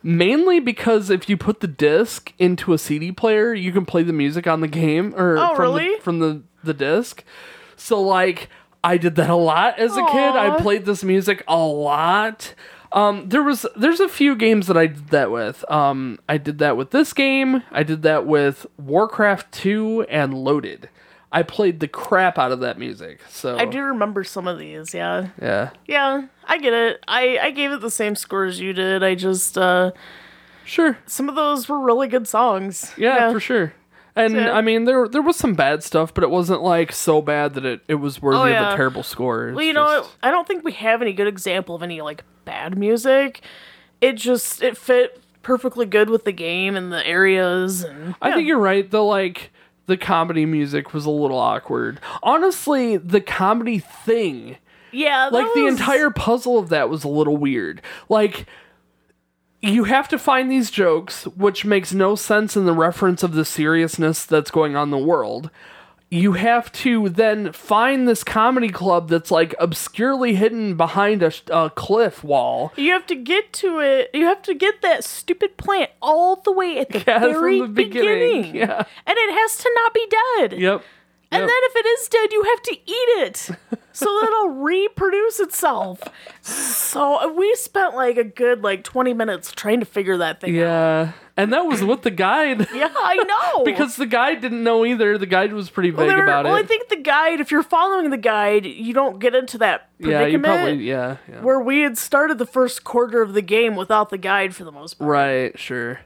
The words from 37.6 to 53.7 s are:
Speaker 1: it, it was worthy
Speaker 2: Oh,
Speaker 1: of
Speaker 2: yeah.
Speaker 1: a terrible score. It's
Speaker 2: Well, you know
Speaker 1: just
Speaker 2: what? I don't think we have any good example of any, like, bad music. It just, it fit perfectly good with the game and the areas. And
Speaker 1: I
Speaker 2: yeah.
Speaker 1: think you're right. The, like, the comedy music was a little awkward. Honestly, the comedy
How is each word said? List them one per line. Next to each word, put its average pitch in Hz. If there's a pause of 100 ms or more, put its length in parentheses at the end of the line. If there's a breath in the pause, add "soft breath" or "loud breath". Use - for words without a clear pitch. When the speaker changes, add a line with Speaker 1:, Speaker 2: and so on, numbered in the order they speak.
Speaker 1:
it, 123
it 156
was 143
worthy 139
Speaker 2:
Oh, 254
Speaker 1:
of 262
Speaker 2:
yeah. 214
Speaker 1:
a -
terrible 131
score. 117
It's 127
Speaker 2:
Well, 311
you 320
know 302 (100)
Speaker 1:
just -
Speaker 2:
what? -
I 262
don't 339
think 359
we 330
have 226
any 226
good 202
example 185
of 165
any, 170
like, 151 (220)
bad 180
music. 240 (580 loud breath)
It 262
just, 233
it 247
fit 247 (200)
perfectly 247
good 208
with 220
the 208
game 180
and 180
the 165
areas. 185
And 156
Speaker 1:
I -
Speaker 2:
yeah. 320
Speaker 1:
think 320
you're 302
right. 196
The, 214
like, 196 (360 soft breath)
the 185
comedy 165
music 147
was 151
a 151
little 147
awkward. 117 (240 loud breath)
Honestly, 277
the 175
comedy 220